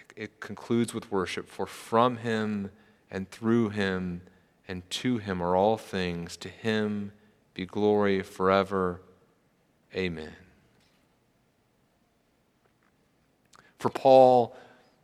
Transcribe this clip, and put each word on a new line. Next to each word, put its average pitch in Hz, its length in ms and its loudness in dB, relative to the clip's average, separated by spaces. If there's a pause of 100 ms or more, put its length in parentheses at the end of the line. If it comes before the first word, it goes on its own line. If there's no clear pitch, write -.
(160)
it 110 240 -14
concludes 117 520 -4
with 110 200 -10
worship. 95 360 -4
"For - 180 -8
from 120 500 0
him 107 560 -4 (380)
and 95 200 -8
through 113 400 0
him 92 520 -4 (440)
and 90 240 -12
to 123 280 -2
him 98 220 -6
are 87 140 0
all 104 220 4
things. 87 640 -6
To 98 100 -14
him 104 640 -4 (420)
be 92 100 -8
glory 104 580 2
forever. 95 800 0 (920)
Amen." 82 400 -6 (3500)
For 123 100 0
Paul, 127 680 6 (500)